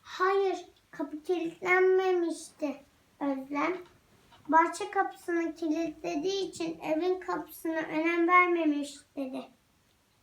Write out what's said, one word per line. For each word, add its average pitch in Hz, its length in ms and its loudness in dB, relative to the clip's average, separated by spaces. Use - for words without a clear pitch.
"Hayır, 381 600 0
kapı 302 320 -8
kilitlenmemişti 359 1500 0
Özlem. 285 560 -2
Bahçe 339 420 4
kapısını 339 640 -2
kilitlediği 339 960 -4
için 330 320 -8
evin 349 400 0
kapısına - 580 -6
önem 330 500 0
vermemiş," 330 680 4
dedi. 262 260 -8